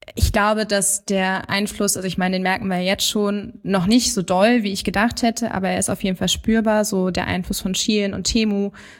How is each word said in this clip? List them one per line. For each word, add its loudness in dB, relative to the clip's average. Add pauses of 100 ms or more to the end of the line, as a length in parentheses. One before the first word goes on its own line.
(160)
Ich 2
glaube, 2
dass -2
der 0
Einfluss, -2
also -6
ich -4
meine, 0
den -2
merken -2
wir -2
jetzt 0
schon -2
noch 0
nicht 4
so -2
doll, 4
wie -2
ich -6
gedacht 0
hätte, 0
aber -2
er 0
ist 0
auf -4
jeden -2
Fall -2
spürbar, 2
so 0
der -2
Einfluss -4
von -2
Shein 0
und -6
Temu, 0 (280)